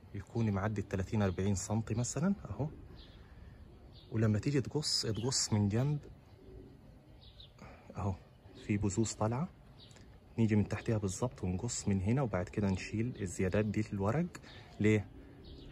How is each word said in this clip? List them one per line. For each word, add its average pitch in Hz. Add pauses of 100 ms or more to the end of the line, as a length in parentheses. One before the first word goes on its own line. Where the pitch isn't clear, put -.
(140)
يكون 110
معدي 101
التلاتين 95
أربعين 95
سنتي 110
مثلًا 139 (140)
أهو. 135 (1400)
ولما 110
تيجي 143
تقص، -
تقص 113
من 104
جنب 139 (2000)
أهو، 92 (500)
في 104
بذوذ 107
طالعة، 117 (880)
نيجي 110
من 101
تحتها 110
بالظبط 101
ونقص 92
من 98
هنا، 117
وبعد 95
كده 104
نشيل 107
الزيادات 98
دي 107
في -
الورق. 123 (520)
ليه؟ 107 (640)